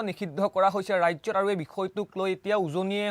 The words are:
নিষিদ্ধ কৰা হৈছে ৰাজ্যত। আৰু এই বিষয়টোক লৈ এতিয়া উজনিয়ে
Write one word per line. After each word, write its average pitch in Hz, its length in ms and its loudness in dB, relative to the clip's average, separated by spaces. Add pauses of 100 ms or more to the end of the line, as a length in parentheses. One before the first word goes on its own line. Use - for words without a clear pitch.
নিষিদ্ধ 170 300 -6 (160)
কৰা 190 200 6
হৈছে 196 180 -2 (120)
ৰাজ্যত। 175 340 0
আৰু 196 140 2
এই 190 100 0
বিষয়টোক 190 440 -6 (120)
লৈ 190 120 0
এতিয়া 190 240 -2 (100)
উজনিয়ে 190 460 -2